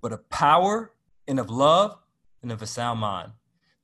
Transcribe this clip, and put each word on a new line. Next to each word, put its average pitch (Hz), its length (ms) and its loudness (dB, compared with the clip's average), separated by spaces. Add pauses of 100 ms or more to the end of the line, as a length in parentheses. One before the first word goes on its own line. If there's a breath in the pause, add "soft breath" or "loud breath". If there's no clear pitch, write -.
but 113 100 -6
of - 160 -14
power 190 640 2 (340)
and 135 140 -2
of 110 80 -6
love 160 480 2 (460)
and 117 100 -8
of 110 80 -10
a 110 60 -12
sound 117 340 -6
mind." 101 320 -6 (520)